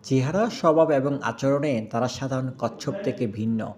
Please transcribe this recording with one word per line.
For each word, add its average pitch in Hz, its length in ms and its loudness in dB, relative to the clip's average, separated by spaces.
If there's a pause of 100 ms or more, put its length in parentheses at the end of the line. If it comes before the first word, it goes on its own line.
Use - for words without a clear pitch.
চেহারা, 143 400 0 (160)
স্বভাব 160 320 6
এবং 139 220 2 (100)
আচরণে 139 500 0 (160)
তারা 117 180 0
সাধারণ 131 420 -4 (100)
কচ্ছপ - 440 -4
থেকে 127 240 -2
ভিন্ন। 110 320 -2 (180)